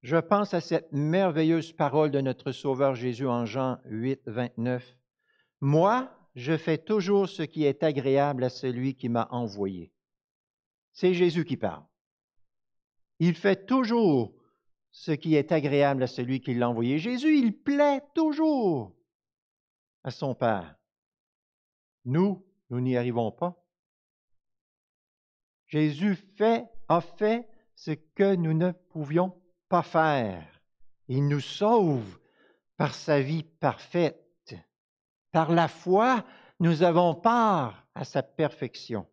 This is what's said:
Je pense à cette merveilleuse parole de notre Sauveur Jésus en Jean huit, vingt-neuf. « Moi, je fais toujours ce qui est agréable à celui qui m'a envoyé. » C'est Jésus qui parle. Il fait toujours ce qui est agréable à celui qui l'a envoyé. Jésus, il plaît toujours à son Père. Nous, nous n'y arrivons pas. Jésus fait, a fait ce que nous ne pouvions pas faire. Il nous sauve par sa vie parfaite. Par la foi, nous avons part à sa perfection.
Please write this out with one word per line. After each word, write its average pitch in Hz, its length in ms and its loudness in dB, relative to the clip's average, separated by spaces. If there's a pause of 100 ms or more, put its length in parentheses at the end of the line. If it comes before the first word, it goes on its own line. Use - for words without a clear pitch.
Je 143 100 0
pense 196 380 2
à 175 60 0
cette - 320 -4
merveilleuse 160 800 0
parole 151 400 0
de 139 80 0
notre 131 320 -4
Sauveur 135 420 0
Jésus 123 320 -6
en 120 180 0
Jean 127 420 -4
huit, 120 400 -6
vingt-neuf. « 123 680 -6 (640)
Moi, 190 480 2 (280)
je 131 200 -2
fais 156 220 -2
toujours 196 500 0
ce 175 140 -10
qui 151 220 -4
est 139 180 0
agréable 139 600 0
à 127 40 0
celui 127 460 -4
qui 127 140 -8
m'a 117 240 0
envoyé. » 101 580 -6 (1000)
C'est 185 200 2
Jésus 175 320 2
qui 135 120 -4
parle. 82 260 -6 (1400)
Il 170 160 2
fait 190 320 0
toujours 226 680 2 (600)
ce - 180 -10
qui 156 240 0
est 147 160 2
agréable 143 540 2
à - 20 -4
celui 127 340 -6
qui 131 140 -6
l'a 120 140 0
envoyé. 120 320 -2
Jésus, 254 380 0
il 233 140 2
plaît 285 480 0 (140)
toujours 277 800 0 (1120)
à 127 80 -10
son - 240 -8
Père. 95 400 -2 (1300)
Nous, 180 420 0 (240)
nous 123 100 -4
n'y 127 160 0
arrivons 117 360 -2
pas. 175 280 -6 (2000)
Jésus 151 480 0 (220)
fait, 226 340 0 (160)
a 170 140 2
fait 220 480 -2 (260)
ce - 160 -12
que 196 460 0
nous 160 180 0
ne 175 160 2
pouvions 170 680 -4 (320)
pas 175 140 2
faire. 135 800 -2 (460)
Il 139 200 0
nous 143 120 0
sauve 156 760 0 (580)
par 147 180 -2
sa 147 260 0
vie 147 220 -2
parfaite. - 1120 -4 (800)
Par 160 200 2
la 170 160 4
foi, 214 560 2 (360)
nous 165 220 2
avons 175 320 4
part 214 800 0
à - 100 -8
sa - 180 -4
perfection. - 920 -6